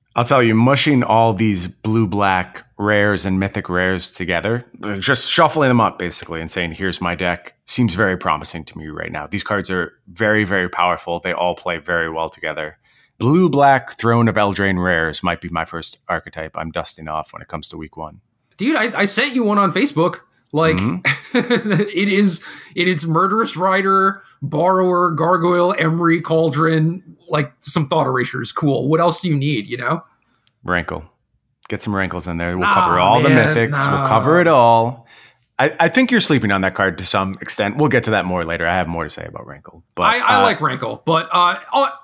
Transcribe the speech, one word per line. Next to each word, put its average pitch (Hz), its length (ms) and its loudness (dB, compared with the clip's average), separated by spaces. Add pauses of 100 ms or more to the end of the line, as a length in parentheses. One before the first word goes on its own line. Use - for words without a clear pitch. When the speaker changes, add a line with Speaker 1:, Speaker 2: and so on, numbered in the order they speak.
(140)
Speaker 1:
I'll 120 120 0
tell 131 180 4
you, 113 120 4
mushing 131 480 4
all 113 300 4
these 95 360 0
blue-black 101 960 0 (120)
rares 101 480 2
and 95 140 0
mythic 98 300 -4
rares 92 420 -2
together, 92 540 -4 (340)
just 123 320 0
shuffling 156 380 4
them 120 100 4
up, 104 180 0
basically, 82 440 -8
and 82 100 -8
saying, 85 220 -4
"Here's 92 260 -6
my 87 160 -2
deck," 87 480 -4
seems 113 300 0
very 92 240 0
promising 80 480 -4
to - 120 -18
me 78 120 -14
right 80 220 -10
now. 76 140 -8
These 98 200 -6
cards 95 260 -4
are 90 220 -4 (160)
very, 107 340 0
very 92 240 -2
powerful. 87 540 -2
They 90 100 -4
all 87 240 -2
play 87 220 -6
very 82 320 -2
well 80 200 -6
together. 78 480 -10 (420)
Blue-black 139 760 2
Throne 117 300 2
of 104 80 0
Eldraine 98 480 0
rares 82 400 0
might 85 160 -2
be 87 80 -14
my 80 160 -4
first - 360 -12 (100)
archetype 80 480 -8
I'm 82 140 -8
dusting 80 360 -10
off 78 240 -8
when 78 100 -18
it 76 60 -20
comes 76 220 -12
to 82 80 -16
week 78 180 -14
one. 80 240 -14 (380)
Speaker 2:
Dude, 285 180 -2
I, 233 240 -4
I 202 60 2
sent 233 280 -2
you 240 120 0
one 208 140 2
on 190 120 2
Facebook. 175 480 0 (340)
Like, 160 220 2
Speaker 1:
Mm-hmm. 202 960 -2 (100)
Speaker 2:
<laughs> - 0 - (140)
it 202 140 0
is, 196 340 2 (320)
it 180 140 0
is 165 180 -2
Murderous 190 480 0
Rider, 190 640 2 (200)
Borrower, 180 680 2
Gargoyle, 175 640 2
Emry, 165 460 2
Cauldron, 160 960 0 (140)
like, 147 320 -2
some 151 260 -2
Thought 156 180 0
Erasures. 127 460 -4
Cool. 135 380 0
What 160 100 2
else 170 220 0
do 180 80 -4
you 147 80 2
need, 135 300 -2
you 123 100 -8
know? 131 260 -4 (640)
Speaker 1:
Rankle. 82 400 -4 (640)
Get 104 120 -6
some 104 140 -4
Rankles 90 320 -4
in 85 80 -6
there. 87 220 -4
We'll 90 100 0
Speaker 2:
Nah, 101 60 2
Speaker 1:
cover 90 260 2
all 104 220 4
the 139 80 4
Speaker 2:
man, 117 260 4
Speaker 1:
mythics. 117 300 0
We'll 139 140 0
Speaker 2:
nah. 135 80 -2
Speaker 1:
cover 131 340 4
it 170 60 4
all. 120 600 4 (500)
I, 139 220 0
I 170 80 6
think 254 240 2
you're 233 80 4
sleeping 113 320 2
on 98 100 2
that 92 140 -2
card 95 220 0
to 92 80 -10
some 95 340 -2
extent. - 380 -4
We'll 151 100 2
get 120 180 2
to 110 60 -2
that 95 140 0
more 90 180 -2
later. 82 240 -4
I 87 80 0
have 92 140 -2
more 82 160 -4
to 76 40 -10
say - 140 -12
about - 240 -16
Rankle. 71 380 -20 (100)
But, 214 200 2
Speaker 2:
I, - 40 -2
I 233 200 0
Speaker 1:
uh, - 20 4
Speaker 2:
like 196 180 2
Rankle, 127 460 -4
but, 165 260 0
uh, 180 280 2 (140)
al-, 277 300 0